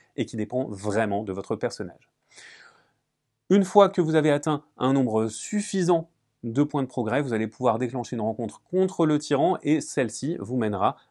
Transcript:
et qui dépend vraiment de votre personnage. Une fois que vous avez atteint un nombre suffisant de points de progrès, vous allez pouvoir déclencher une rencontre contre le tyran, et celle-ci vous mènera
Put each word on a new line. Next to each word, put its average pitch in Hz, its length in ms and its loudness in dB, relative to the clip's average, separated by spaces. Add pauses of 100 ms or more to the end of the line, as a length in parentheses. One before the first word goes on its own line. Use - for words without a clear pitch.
(160)
et 110 80 -2
qui 113 120 -10
dépend 117 280 -4
vraiment 104 600 -2
de 98 80 -6
votre 98 240 -6
personnage. - 540 -10 (1400)
Une 196 140 6
fois 196 260 6
que 196 100 -2
vous 160 140 2
avez 151 160 4
atteint 147 340 0 (140)
un 131 160 2
nombre 113 340 2
suffisant 175 800 -2 (340)
de 120 200 0
points 147 200 0
de 127 60 -4
progrès, 120 320 0
vous 131 140 -2
allez 110 120 0
pouvoir 113 320 0
déclencher 123 380 -6
une 113 60 -4
rencontre 110 480 -6
contre 185 340 0
le 151 140 2
tyran, 151 440 0
et 147 200 2
celle-ci 139 580 -4
vous 117 160 -6
mènera 107 400 0 (140)